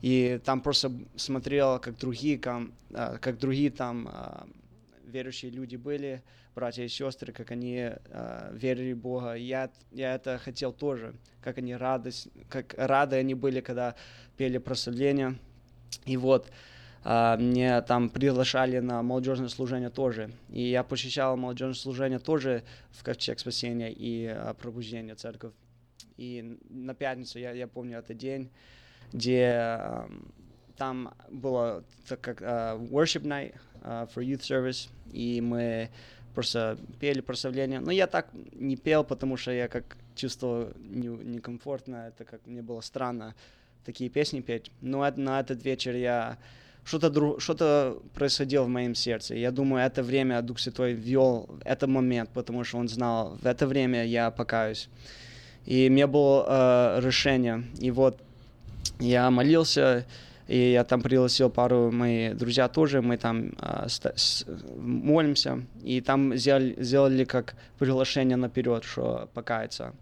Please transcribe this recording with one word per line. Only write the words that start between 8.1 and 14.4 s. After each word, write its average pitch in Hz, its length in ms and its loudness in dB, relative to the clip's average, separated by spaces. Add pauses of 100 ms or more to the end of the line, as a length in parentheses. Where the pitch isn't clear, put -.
а, 107 420 -10
верили 127 400 -2
в 117 40 -8
Бога. 123 380 -6
И 117 80 -10
я, 131 260 -4 (220)
я 131 240 -4
это 127 220 -6
хотел 127 340 -8
тоже, 120 420 -6 (280)
как 127 160 -8
они 123 180 -6
радость, 127 540 -4 (200)
как 127 280 -10
рады 135 400 2
они 131 160 2
были, 127 260 0
когда 123 360 -4 (420)
пели 127 200 -2